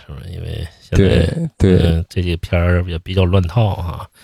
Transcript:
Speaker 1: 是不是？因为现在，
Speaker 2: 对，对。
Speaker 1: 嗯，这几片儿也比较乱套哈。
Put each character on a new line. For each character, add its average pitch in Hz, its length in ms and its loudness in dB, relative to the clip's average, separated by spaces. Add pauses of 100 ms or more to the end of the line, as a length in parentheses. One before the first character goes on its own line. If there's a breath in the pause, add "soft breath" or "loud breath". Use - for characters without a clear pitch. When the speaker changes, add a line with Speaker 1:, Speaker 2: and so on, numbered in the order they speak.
Speaker 1:
是 - 80 -16
不 71 60 -14
是？ 87 160 -14
因 85 80 -12
为 78 240 -8 (140)
现 - 180 -2
在， 95 80 6 (520)
Speaker 2:
对， 95 180 4
对。 87 40 4
Speaker 1:
嗯， 82 280 2
这 - 120 -6
几 90 160 -2
片 87 240 -2
儿 90 280 2
也 82 100 -6
比 92 160 -10
较 95 100 4
乱 92 200 2
套 101 320 0
哈。 82 280 -8 (200 soft breath)